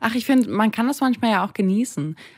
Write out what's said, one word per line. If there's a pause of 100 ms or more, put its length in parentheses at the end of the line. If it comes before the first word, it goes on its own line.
Ach,
ich
finde,
man
kann
das
manchmal
ja
auch
genießen. (200)